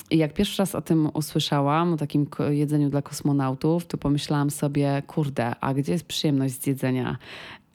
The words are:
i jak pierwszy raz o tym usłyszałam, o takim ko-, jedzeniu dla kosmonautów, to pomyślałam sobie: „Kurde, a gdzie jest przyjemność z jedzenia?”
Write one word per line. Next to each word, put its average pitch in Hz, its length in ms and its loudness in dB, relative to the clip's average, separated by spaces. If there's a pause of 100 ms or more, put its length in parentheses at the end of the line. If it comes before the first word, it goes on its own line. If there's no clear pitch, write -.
(100)
i 160 80 4
jak 151 160 2
pierwszy 202 280 0
raz - 120 -2
o - 80 -2
tym 156 320 2
usłyszałam, 151 800 0
o 160 40 2
takim 147 300 0
ko-, - 240 -2
jedzeniu 147 400 2
dla 143 120 2
kosmonautów, 147 840 0
to - 120 -6
pomyślałam 147 520 0
sobie: 143 560 0
„Kurde, 135 540 -2
a 135 140 0
gdzie 143 180 0
jest 165 140 -2
przyjemność 135 560 0
z - 40 -4
jedzenia?” 127 520 0 (560)